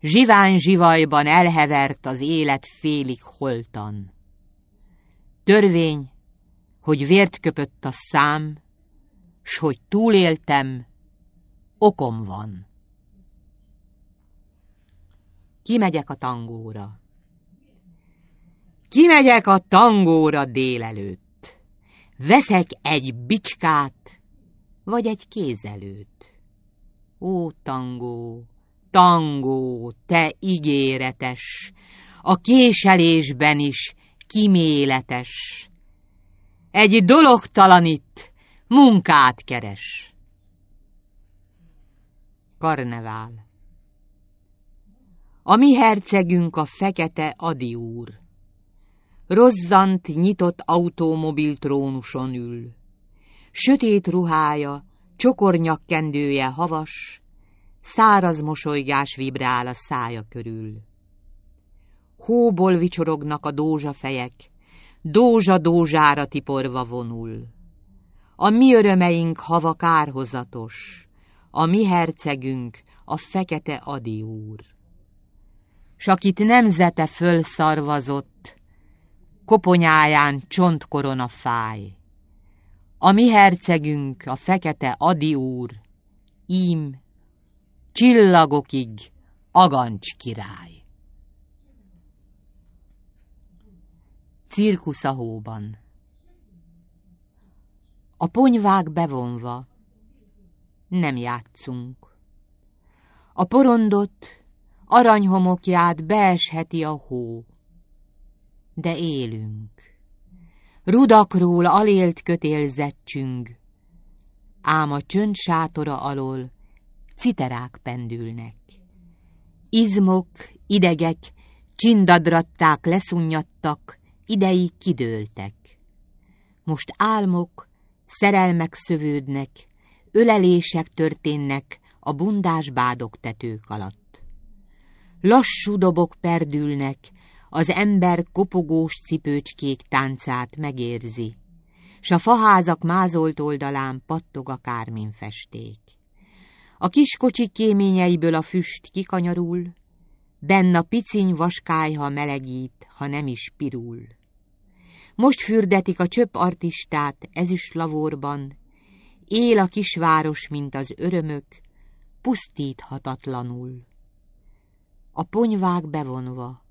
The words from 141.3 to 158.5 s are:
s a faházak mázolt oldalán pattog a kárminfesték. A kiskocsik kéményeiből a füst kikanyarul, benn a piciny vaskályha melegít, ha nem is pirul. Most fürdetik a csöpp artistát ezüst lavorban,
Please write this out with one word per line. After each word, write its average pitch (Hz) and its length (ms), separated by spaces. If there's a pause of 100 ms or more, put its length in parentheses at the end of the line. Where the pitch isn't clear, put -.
s - 120
a 170 80
faházak 202 640
mázolt 170 560
oldalán 139 640
pattog 135 440
a 131 60
kárminfesték. 110 1200 (960)
A - 100
kiskocsik 247 640
kéményeiből 185 800
a 160 80
füst - 480
kikanyarul, 175 840 (640)
benn 180 360
a 165 60
piciny 196 520
vaskályha 156 760
melegít, 135 880
ha 143 120
nem 143 200
is - 300
pirul. 117 440 (1120)
Most 254 260
fürdetik 190 580
a 180 80
csöpp 233 280
artistát 156 960
ezüst 175 420
lavorban, 151 840 (680)